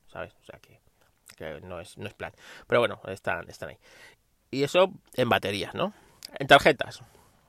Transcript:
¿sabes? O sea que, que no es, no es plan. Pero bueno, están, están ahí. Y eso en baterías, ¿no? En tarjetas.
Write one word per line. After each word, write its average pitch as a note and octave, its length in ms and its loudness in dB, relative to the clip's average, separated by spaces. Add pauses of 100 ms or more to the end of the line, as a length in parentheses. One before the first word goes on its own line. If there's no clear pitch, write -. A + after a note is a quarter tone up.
¿sabes? F2+ 340 -14
O - 40 -20
sea - 160 -20
que, - 180 -20 (580)
que D#2 260 -12
no F2+ 180 -14
es, - 180 -20
no G2 80 -12
es G2 80 -14
plan. E2+ 180 -12 (340)
Pero A#2+ 140 2
bueno, G#2+ 280 -2
están, F#2+ 420 -6
están - 200 -16
ahí. - 80 -20 (720)
Y C3+ 120 -4
eso F#3 300 2 (220)
en B2 140 0
baterías, G2 460 -2
¿no? D#3 180 -4 (460)
En - 80 -6
tarjetas. - 560 6 (460)